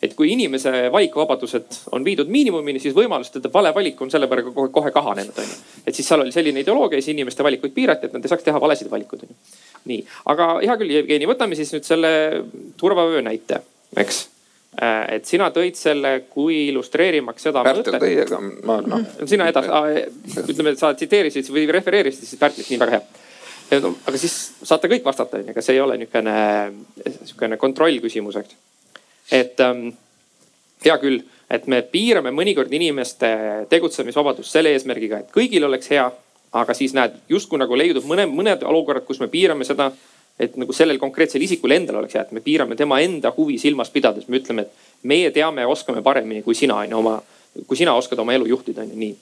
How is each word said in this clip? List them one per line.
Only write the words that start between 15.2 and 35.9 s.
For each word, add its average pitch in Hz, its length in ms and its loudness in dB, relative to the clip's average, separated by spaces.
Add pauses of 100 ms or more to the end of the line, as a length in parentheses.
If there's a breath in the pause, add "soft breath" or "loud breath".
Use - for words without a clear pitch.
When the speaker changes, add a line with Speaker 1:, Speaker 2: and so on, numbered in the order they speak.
Speaker 1:
sina 180 240 2
tõid 175 240 0
selle 143 360 0 (180)
kui 151 400 0
illustreerimaks 147 800 0
seda 143 180 0
Speaker 2:
Pärtel 185 300 0
Speaker 1:
mõtet. - 80 0
Speaker 2:
tõi, - 200 2
aga 95 160 -4 (280)
ma, 113 80 2 (100)
noh. 214 180 -2 (240)
Speaker 1:
Sina 190 220 4
edas-, 139 180 2
aa, 151 220 2 (540)
ütleme, 151 320 0
et - 40 -14
sa 156 140 2
tsiteerisid 147 580 0
või 151 220 2
refereerisid 180 540 2
siis - 120 -16
Pärtlit, 147 300 2
nii, 123 100 -2
väga 120 200 4
hea. - 260 -20 (440 loud breath)
Ja 139 140 4
no, 90 80 0 (160)
aga 135 100 -4
siis 165 180 -4 (280)
saate - 260 2
kõik 247 160 2
vastata, - 320 -2
on 101 60 -6
ju, 110 80 -12
ega 113 100 -6
see 131 140 4
ei 135 80 4
ole 127 160 0
niisugune, 110 360 -2 (680)
niisugune - 560 -6
kontrollküsimus, 123 800 0
eks. - 160 -14 (760 loud breath)
Et, 127 320 0
ähm, 123 280 0 (920)
hea 156 160 6
küll, 135 220 0 (300 soft breath)
et 123 200 -4
me 127 160 2
piirame 180 480 0
mõnikord 147 400 0
inimeste 139 560 -2 (400)
tegutsemisvabadust 147 840 0
selle 160 200 4
eesmärgiga, 113 480 -4
et - 120 -18
kõigil 208 340 2
oleks 131 240 -4